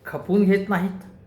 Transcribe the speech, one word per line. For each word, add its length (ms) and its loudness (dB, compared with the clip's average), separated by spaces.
खपवून 380 0
घेत 260 2
नाहीत 300 -2